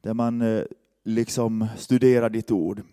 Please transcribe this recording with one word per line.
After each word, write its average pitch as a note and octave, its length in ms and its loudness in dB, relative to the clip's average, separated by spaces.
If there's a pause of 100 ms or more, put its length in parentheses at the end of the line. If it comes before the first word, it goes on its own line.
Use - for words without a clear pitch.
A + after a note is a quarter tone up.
där A2 140 -4
man, A#2 280 0
eh, A2 200 0 (420)
liksom A2+ 600 -2 (100)
studerar B2 540 4
ditt A2+ 200 -6
ord. G2 320 -2 (100)